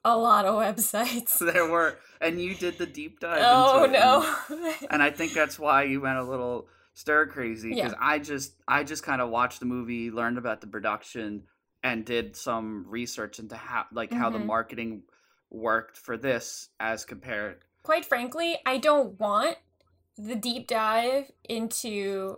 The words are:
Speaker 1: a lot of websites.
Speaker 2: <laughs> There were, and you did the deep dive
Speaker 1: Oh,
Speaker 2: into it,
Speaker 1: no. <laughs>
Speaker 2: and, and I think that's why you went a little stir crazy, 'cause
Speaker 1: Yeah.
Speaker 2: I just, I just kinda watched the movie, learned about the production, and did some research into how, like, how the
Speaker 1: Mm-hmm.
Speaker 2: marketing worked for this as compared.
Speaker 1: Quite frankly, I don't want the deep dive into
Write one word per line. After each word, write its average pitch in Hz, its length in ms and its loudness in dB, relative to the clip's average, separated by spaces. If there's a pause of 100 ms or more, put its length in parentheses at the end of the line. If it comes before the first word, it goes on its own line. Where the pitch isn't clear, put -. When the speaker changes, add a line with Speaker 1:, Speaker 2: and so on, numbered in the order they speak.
Speaker 1:
a 233 140 6
lot 220 260 6
of 202 120 4
websites. 226 800 0
Speaker 2:
<laughs> 170 140 4
There 170 180 4
were, 165 280 2 (220)
and 165 180 0
you 180 160 -4
did 175 220 -4
the 175 80 -4
deep 151 360 -12
dive 165 220 0
Speaker 1:
Oh, 262 420 8
Speaker 2:
into 262 120 6
it, - 20 6
Speaker 1:
no. 277 440 6
<laughs> - 80 -14
Speaker 2:
and, 311 400 -6
and 147 120 2
I 147 80 4
think 160 220 -6
that's 156 260 0
why 143 260 4
you 139 180 -2
went 135 160 -2
a 127 40 -2
little 123 460 -6 (240)
stir 151 360 2
crazy, 113 420 -6
'cause 143 220 -2
Speaker 1:
Yeah. - 60 -10
Speaker 2:
I 151 200 2
just, 143 340 -8 (160)
I 143 160 2
just 147 220 -10
kinda 131 200 0
watched 120 340 0
the 127 60 -6
movie, 120 440 -4
learned 120 260 -2
about 120 240 -4
the 107 60 -18
production, 104 800 -6 (380)
and 117 220 -2
did 113 320 -2
some 110 500 -6
research 113 520 -8
into 110 180 -14
how, 117 360 -6
like, 117 200 -6
how 123 160 0
the 113 100 -2
Speaker 1:
Mm-hmm. 107 80 -4
Speaker 2:
marketing 113 560 -4 (460)
worked 110 480 -2
for 117 220 -8
this 120 500 -4 (100)
as 110 280 -4
compared. 104 580 -8 (180)
Speaker 1:
Quite 320 220 0
frankly, 294 640 -2
I 262 100 0
don't 269 420 4
want 214 380 0 (640)
the 214 180 -8
deep 240 320 -6
dive 233 640 0 (160)
into 202 880 -4